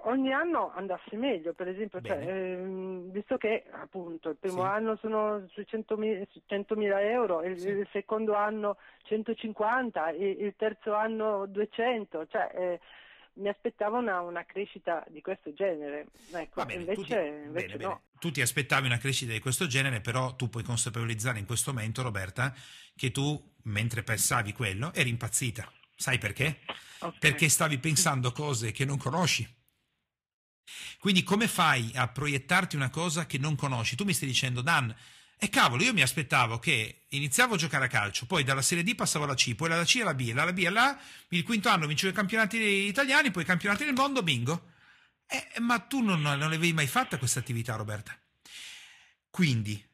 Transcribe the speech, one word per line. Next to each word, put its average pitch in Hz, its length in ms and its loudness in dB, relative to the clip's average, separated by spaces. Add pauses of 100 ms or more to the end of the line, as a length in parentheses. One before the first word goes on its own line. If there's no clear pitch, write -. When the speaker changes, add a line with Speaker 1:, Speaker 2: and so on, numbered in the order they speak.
Speaker 1:
ogni 262 280 2
anno 277 420 0
andasse 185 400 -6
meglio, 202 380 -2
per 180 140 -8
esempio, 185 340 -6
cioè, 117 160 -4
Speaker 2:
Bene. 156 140 -6 (220)
Speaker 1:
ehm, 185 580 -8
visto 208 260 -4
che 214 340 -2
appunto 165 580 -10
il 147 80 -6
primo 185 240 -4
Speaker 2:
Sì. 185 60 2
Speaker 1:
anno 220 320 0
sono 214 520 -2
sui 208 160 -12
centomi-, 214 640 -2
su - 160 -20
centomila 202 560 0
euro, 208 400 2
il, 180 160 -4
Speaker 2:
Sì. 180 80 -6
Speaker 1:
il 202 240 0
secondo 214 420 0
anno 208 440 0 (260)
centocinquanta, 220 1040 0
il, 190 320 -2
il 202 160 -4
terzo 214 380 -2
anno 214 500 0
duecento, 208 840 -2
cioè, - 280 -2
eh, 180 240 -2 (540)
mi 196 140 -6
aspettavo 208 500 -2
una, 214 240 0
una 175 240 -6
crescita 185 640 -4
di 151 120 -16
questo 185 320 -8
genere. 147 540 -4 (260)
Ecco, 165 260 -8
Speaker 2:
Va - 60 -2
bene, 196 160 -6
Speaker 1:
invece, 190 200 -4
Speaker 2:
tu 190 60 -10
ti, - 60 -4
Speaker 1:
invece 151 540 -4
Speaker 2:
bene, - 160 -10
Speaker 1:
no. 190 60 -4
Speaker 2:
bene. 175 120 -8 (180)
Tu 170 120 -6
ti 131 100 0
aspettavi 135 460 2
una 123 100 2
crescita 131 340 -2
di 110 80 -2
questo 131 280 0
genere, 131 340 0
però 127 340 -2
tu 123 140 -2
puoi 117 140 -6
consapevolizzare 117 760 -2
in 98 60 -6
questo 120 280 -2
momento, 113 300 -4
Roberta, 117 500 -2 (420)
che 127 160 -2
tu, 143 300 0 (220)
mentre 110 400 -2
pensavi 110 500 0
quello, 113 400 -4
eri 143 160 2
impazzita. 117 600 -4 (260)
Sai 131 220 0
perché? 127 420 -2 (400)
Speaker 1:
Ok. 170 200 -8
Speaker 2:
Perché 151 280 6
stavi 151 320 4
pensando 135 540 2
cose 123 400 -2
che 139 120 -2
non 139 120 0
conosci. 135 500 0 (1500)
Quindi 185 240 4
come 208 240 4
fai 135 480 4
a 127 140 2
proiettarti 147 680 0
una 139 140 0
cosa 165 360 -2
che - 120 -4
non 147 180 0
conosci? 127 400 -2
Tu 196 80 0
mi 202 100 2
stai - 140 -2
dicendo, 123 340 0
"Dan, 135 320 2 (500)
e 202 60 0
cavolo, 156 340 6
io 247 100 4
mi 180 100 4
aspettavo 123 560 2
che 117 500 -2
iniziavo 151 460 2
a - 20 4
giocare 151 280 2
a - 20 4
calcio, 104 400 0
poi 165 160 2
dalla 135 180 2
Serie 170 220 2
D 220 100 0
passavo 147 320 0
alla 143 80 0
C, 127 220 0
poi 160 140 0
dalla 165 140 2
C 208 180 4
alla 190 120 2
B, 127 200 -2
dalla 156 200 2
B 175 140 -2
alla 226 220 4
A, 277 100 -4 (300)
il 175 140 0
quinto 226 260 0
anno 175 180 4
vincevo 156 240 0
i 180 40 -4
campionati 220 420 0
italiani, 220 760 4
poi 175 120 -2
i - 40 -8
campionati 202 380 2
del 294 100 0
mondo, 269 260 2
bingo." 147 480 0 (580)
Eh, - 340 -6
ma 233 180 2
tu 269 220 -2
non, 190 200 4
non 147 180 2
l'avevi 160 340 2
mai 151 140 2
fatta 240 300 0
questa 127 220 0
attività, 117 360 -2
Roberta. 107 380 -8 (1160)
Quindi 110 540 2 (100)